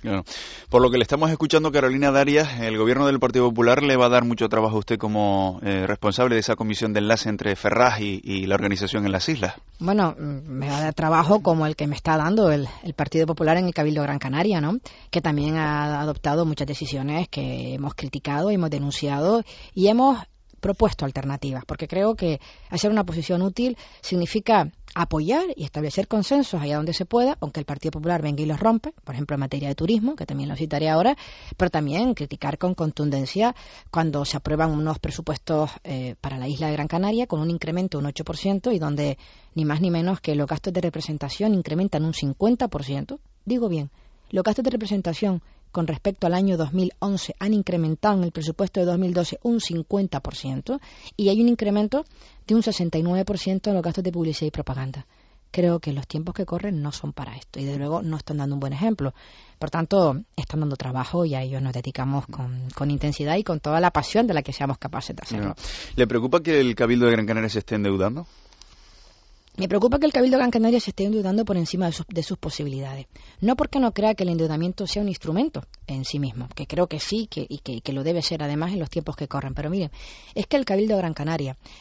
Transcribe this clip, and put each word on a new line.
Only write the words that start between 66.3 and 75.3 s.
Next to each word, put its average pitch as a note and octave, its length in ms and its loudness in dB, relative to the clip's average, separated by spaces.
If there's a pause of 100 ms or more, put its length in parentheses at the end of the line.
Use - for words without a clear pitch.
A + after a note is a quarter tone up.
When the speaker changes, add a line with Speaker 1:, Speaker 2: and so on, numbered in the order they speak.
Speaker 1:
que D#3 180 4
el B2 160 4
Cabildo A#2+ 300 4
de A#2 80 6
Gran A2 120 2
Canaria A2 240 0
se A2 100 -2
esté - 160 -4
endeudando? G2+ 520 0 (1300)
Speaker 2:
Me F#3 100 -2
preocupa A3+ 320 2
que D4+ 60 4
el D4+ 80 2
Cabildo B3+ 240 4
de - 60 4
Gran B3 80 2
Canaria A3+ 280 4
se G3 120 -4
esté - 120 -4
endeudando G#3 400 0
por G3+ 140 0
encima F3 280 0
de E3 60 0
sus, - 160 -10
de E3 160 -4
sus - 140 -6
posibilidades. C3+ 720 -8 (340)
No A#3+ 160 2
porque C#4 240 0
no A#3 100 4
crea G#3+ 240 2
que F#3+ 80 -2
el F3+ 60 0
endeudamiento E3 580 -2
sea G#3 140 -2
un G#3 80 0
instrumento E3 560 -2 (220)